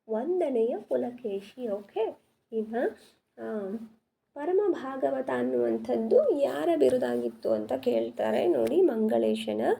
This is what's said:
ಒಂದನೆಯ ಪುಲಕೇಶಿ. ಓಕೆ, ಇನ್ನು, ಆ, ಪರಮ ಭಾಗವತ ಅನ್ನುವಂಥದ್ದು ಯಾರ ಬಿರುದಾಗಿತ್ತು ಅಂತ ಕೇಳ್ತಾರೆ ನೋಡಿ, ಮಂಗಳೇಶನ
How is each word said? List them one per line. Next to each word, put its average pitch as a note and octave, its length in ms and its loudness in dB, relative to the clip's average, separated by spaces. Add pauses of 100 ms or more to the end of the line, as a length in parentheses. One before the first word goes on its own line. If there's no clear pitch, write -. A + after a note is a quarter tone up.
ಒಂದನೆಯ C4 720 0
ಪುಲಕೇಶಿ. A#3+ 920 -6
ಓಕೆ, C4+ 500 -6 (320)
ಇನ್ನು, A3+ 380 -2 (480)
ಆ, A3 380 -6 (580)
ಪರಮ F4 360 0
ಭಾಗವತ C4+ 640 -2
ಅನ್ನುವಂಥದ್ದು B3 1080 2
ಯಾರ C#4 340 0
ಬಿರುದಾಗಿತ್ತು C3 760 2
ಅಂತ G#2+ 220 -2
ಕೇಳ್ತಾರೆ A3+ 720 0
ನೋಡಿ, C#4+ 340 4
ಮಂಗಳೇಶನ A3 800 2 (180)